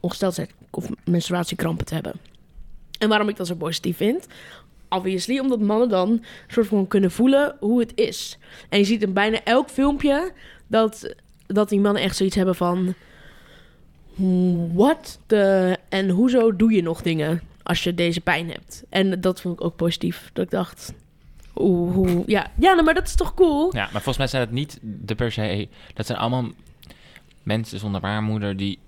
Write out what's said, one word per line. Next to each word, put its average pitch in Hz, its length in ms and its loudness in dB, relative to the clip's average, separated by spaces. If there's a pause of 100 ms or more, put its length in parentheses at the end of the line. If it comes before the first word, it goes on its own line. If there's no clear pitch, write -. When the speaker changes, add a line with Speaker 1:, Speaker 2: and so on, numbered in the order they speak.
Speaker 1:
ongesteldheid - 520 -4 (160)
of - 200 -10 (160)
menstruatiekrampen 175 800 -2
te - 80 -10
hebben. - 200 -6 (840)
En 214 100 2
waarom 208 200 2
ik 208 60 -4
dat 180 120 -6
zo 175 80 -4
positief 165 420 -4
vind? 254 300 -2 (640)
Obviously, 190 500 -2
omdat 262 200 0
mannen 214 300 2
dan 208 340 2 (240)
soort 220 200 0
van 196 200 2
kunnen 196 240 2
voelen 277 480 2
hoe 226 200 2
het 233 160 0
is. - 420 -4 (320)
En 202 100 2
je 202 60 6
ziet 208 160 0
in 196 120 -2
bijna 214 300 0
elk 254 260 2
filmpje 285 640 0 (360)
dat, 220 460 0 (340)
dat 202 220 2
die 202 100 2
mannen 202 220 2
echt 185 140 -2
zoiets 190 200 0
hebben 185 200 2
van, 180 380 0 (1800)
"What 247 520 0
the... 190 520 2 (120)
En 190 200 0
hoezo 226 460 4
doe 220 160 4
je 202 100 4
nog 165 200 -4
dingen 160 400 0 (220)
als - 200 -2
je 175 100 0
deze 170 280 0
pijn 165 280 -2
hebt?" - 400 -16
En 190 320 0
dat 185 200 0
vond 175 180 -6
ik - 60 -6
ook 170 100 -4
positief, - 580 -4
dat 185 120 -2
ik - 60 -10
dacht, - 420 -6 (640)
"Oeh, 180 380 2
hoe... 180 320 2
ja." 202 300 0
Ja, 359 180 8
nou, 330 100 6
maar 320 100 4
dat 370 140 0
is - 80 -2
toch - 180 2
cool? 330 420 4
Speaker 2:
Ja, 110 80 -2
maar 98 80 -4
volgens 127 260 -4
mij 135 100 -2
zijn 131 140 -2
het 113 100 -4
niet 139 300 -6
de 104 340 -8
per 120 160 -2
se... 104 360 -4 (260)
Dat 110 120 -6
zijn 117 120 -6
allemaal 120 340 -2 (920)
mensen 107 360 -4
zonder 101 220 -4
baarmoeder 104 560 -2
die 98 300 -4